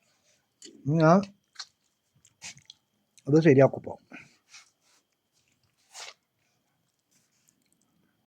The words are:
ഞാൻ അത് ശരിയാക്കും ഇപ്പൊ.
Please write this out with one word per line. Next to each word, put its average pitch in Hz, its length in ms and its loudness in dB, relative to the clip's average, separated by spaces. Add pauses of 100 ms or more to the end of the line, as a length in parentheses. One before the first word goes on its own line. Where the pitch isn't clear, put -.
(1000)
ഞാൻ 160 180 4 (2000)
അത് 143 100 0 (100)
ശരിയാക്കും 135 340 2
ഇപ്പൊ. - 140 -18 (4000)